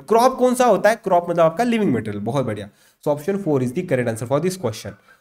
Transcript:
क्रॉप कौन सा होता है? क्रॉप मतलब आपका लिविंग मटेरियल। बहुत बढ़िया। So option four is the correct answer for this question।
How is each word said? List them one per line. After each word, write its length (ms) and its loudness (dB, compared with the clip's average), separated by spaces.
क्रॉप 280 4
कौन 180 2
सा 100 2
होता 260 4
है? 60 2
क्रॉप 340 0
मतलब 140 4
आपका 200 2
लिविंग 280 0
मटेरियल। 320 -4
बहुत 220 -2
बढ़िया। 220 -8
So 100 0
option 260 -4
four 180 2
is 100 -2
the 120 -4
correct 240 -2
answer 200 -4
for 140 0
this 140 -2
question। 340 -8